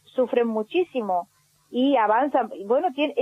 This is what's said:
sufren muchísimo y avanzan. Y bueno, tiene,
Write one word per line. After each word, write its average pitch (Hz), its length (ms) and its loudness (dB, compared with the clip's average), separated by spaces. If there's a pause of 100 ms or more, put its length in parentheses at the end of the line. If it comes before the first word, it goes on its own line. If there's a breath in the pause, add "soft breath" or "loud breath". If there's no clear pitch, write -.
sufren 240 420 0
muchísimo 214 840 -4 (420)
y 262 260 2
avanzan. 240 580 2
Y 196 100 -12
bueno, 277 300 0
tiene, 294 280 -2